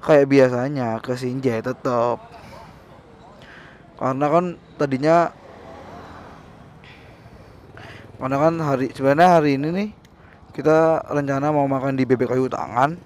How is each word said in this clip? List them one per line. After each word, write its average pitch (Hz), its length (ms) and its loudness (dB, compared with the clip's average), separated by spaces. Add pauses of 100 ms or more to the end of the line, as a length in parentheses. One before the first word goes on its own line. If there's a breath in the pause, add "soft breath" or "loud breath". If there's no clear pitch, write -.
kayak 143 220 4
biasanya, 127 720 2
ke 127 160 -8
Sinjai 123 480 -4
tetep. 120 560 -2 (1800 loud breath)
Karena 131 320 -4
kan 165 180 0 (300)
tadinya, 147 560 0 (3000 loud breath)
karena 131 240 -4
kan 165 160 4
hari, 139 320 -2
sebenarnya 143 380 4 (100)
hari 147 160 2
ini 139 160 -4
nih, 202 200 -4 (600 soft breath)
kita 156 560 2
rencana 143 480 -2
mau 143 160 0
makan 135 240 -2
di 131 80 0
Bebek 123 320 0
Kayu 127 160 -2
Tangan. 139 560 -2